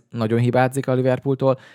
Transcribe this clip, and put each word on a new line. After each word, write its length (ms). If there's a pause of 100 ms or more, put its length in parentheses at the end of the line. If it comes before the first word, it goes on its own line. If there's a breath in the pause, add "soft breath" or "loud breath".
nagyon 300
hibázik 480
a 60
Liverpooltól, 640 (160 loud breath)